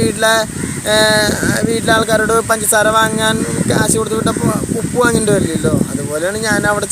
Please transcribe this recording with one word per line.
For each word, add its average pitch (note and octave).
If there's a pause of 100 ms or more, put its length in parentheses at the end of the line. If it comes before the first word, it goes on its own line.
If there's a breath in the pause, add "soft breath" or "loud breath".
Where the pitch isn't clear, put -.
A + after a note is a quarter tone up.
വീട്ടിലെ, A3 (580 loud breath)
ഏ, G#3+ (720)
വീട്ടിലെ A3+
ആൾക്കാരോട് A3 (160)
പഞ്ചസാര G#3+ (100)
വാങ്ങാൻ A3 (340)
കാശ് A3
കൊടുത്ത് G#3+
വിട്ടപ്പോൾ - (280)
ഉപ്പ് G3+
വാങ്ങിയിട്ട് A3
വരില്ലല്ലോ. D#3 (180)
അതുപോലെയാണ് E3 (100)
ഞാൻ G#3 (120)
അവിടെ G3+